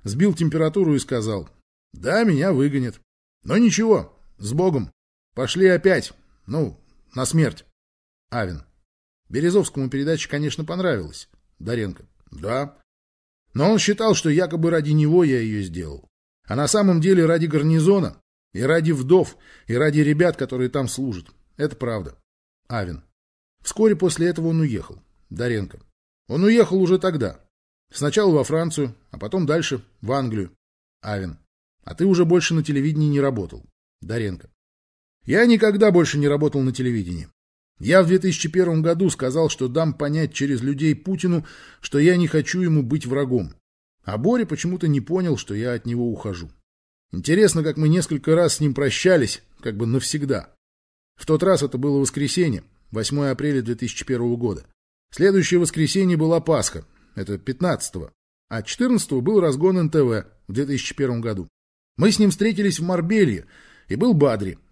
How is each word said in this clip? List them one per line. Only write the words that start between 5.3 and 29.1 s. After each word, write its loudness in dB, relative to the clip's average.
Пошли 2
опять, 2
ну, -6
на -4
смерть». 0
Авен: -6
«Березовскому 0
передача, -4
конечно, -4
понравилась». -4
Доренко: -8
«Да. -8
Но 2
он 4
считал, 2
что 0
якобы 0
ради 0
него 4
я 2
её -4
сделал. -10
А -4
на 0
самом 4
деле 4
ради 2
гарнизона, 2
и -6
ради 2
вдов, 2
и -6
ради 2
ребят, 2
которые -4
там -2
служат. -6
Это -4
правда». -8
Авен: -6
«Вскоре 2
после 0
этого -4
он 0
уехал». -4
Доренко: -6
«Он 0
уехал 4
уже 4
тогда. -4
Сначала 0
во 2
Францию, -2